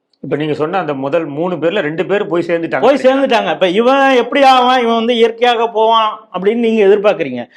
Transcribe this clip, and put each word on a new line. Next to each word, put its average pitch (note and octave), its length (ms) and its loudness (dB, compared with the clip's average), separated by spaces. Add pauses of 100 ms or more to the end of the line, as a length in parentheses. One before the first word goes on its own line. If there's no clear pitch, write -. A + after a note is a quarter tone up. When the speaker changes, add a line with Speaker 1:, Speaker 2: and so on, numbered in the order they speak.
(220)
Speaker 1:
இப்ப D3 140 -4
நீங்க D3+ 180 -4
சொன்ன D#3+ 240 -4
அந்த D#3 160 -4
முதல் C#3 320 -4
மூணு D#3 300 -6
பேர்ல E3+ 240 -2
ரெண்டு E3 260 -6
பேர் G3+ 220 -4
போய் E3+ 200 -2
சேர்ந்துட்டாங்க. E3 340 -4
Speaker 2:
போய் C4 140 4
சேர்ந்துட்டாங்க. B3+ 560 0
இப்ப D#3+ 180 0
இவன் C4 460 2
எப்படி B3 280 2
ஆவான்? B3+ 380 4
இவன் A#3 140 0
வந்து A3+ 200 -2
இயற்கையாக A3+ 540 0
போவான் A3 640 0
அப்படின்னு F#3+ 220 0
நீங்க A3+ 300 2
எதிர்பார்க்கறீங்க. D#3+ 720 0